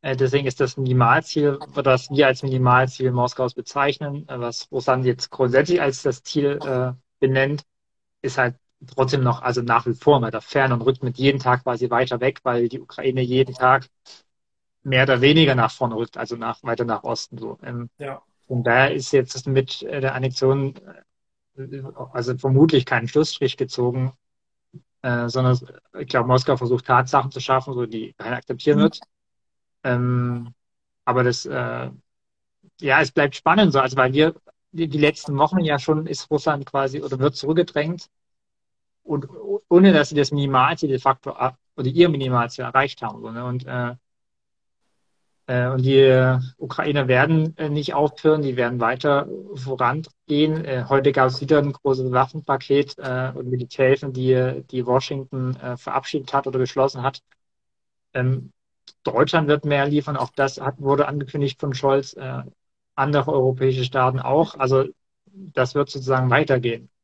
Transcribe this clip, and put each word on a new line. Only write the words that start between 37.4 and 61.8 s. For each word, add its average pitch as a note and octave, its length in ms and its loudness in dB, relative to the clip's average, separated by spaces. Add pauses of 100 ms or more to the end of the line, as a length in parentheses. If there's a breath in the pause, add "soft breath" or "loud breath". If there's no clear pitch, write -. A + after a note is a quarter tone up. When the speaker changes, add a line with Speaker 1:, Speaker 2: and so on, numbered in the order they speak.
Speaker 1:
und C#3+ 260 -6
o-, - 380 -8
ohne, F#3 240 8
dass D3 180 2
sie D#3 60 -12
das C#3+ 160 2
Minimalziel C#3 580 0
de B2+ 80 -2
facto C3+ 340 -2
a-, B2+ 260 -6 (180)
oder B2+ 120 -4
ihr E3+ 200 4
Minimalziel B2+ 560 -2
erreicht C3 380 -2
haben, A2+ 200 -10
so, A2+ 80 -12
ne? A#2 140 -10
Und, B2+ 220 -6
äh, B2 280 -6 (1500)
äh, B2 220 -2
und C3 160 -2
die, C3+ 140 4
äh, C3 400 8 (200)
Ukrainer C#3+ 500 -2
werden, D#3 480 4
äh, D#3 120 -4
nicht D3 260 -4
aufhören, D3+ 480 2
die C3 140 -2
werden A#2+ 240 -2
weiter C#3+ 480 0 (260)
vorangehen. C#3+ 1120 -2
Äh, B2+ 240 -4
heute C#3 240 4
gab's C3 280 2
wieder D3 180 4
ein C#3+ 140 0
großes C3 400 -2
Waffenpaket, C#3 840 0
äh, C3 360 -6
und C3 140 -10
Militärhilfen, C3 640 0
die, B2+ 580 0
die B2+ 160 -4
Washington, C3 720 -4
äh, B2+ 200 -10
verabschiedet C3 580 -6
hat C#3 120 0
oder C3 120 -4
beschlossen C3 440 -2
hat. C3 200 -6 (920)
Ähm, B2+ 380 -2 (520)
Deutschland C#3+ 440 0
wird D3+ 180 2
mehr C#3+ 200 0
liefern, D3 300 -2
auch B2+ 200 -4
das C3+ 240 -2
hat, C3 200 -6
wurde C#3 280 2
angekündigt C#3 520 -4
von C#3 140 -4
Scholz, C3+ 400 0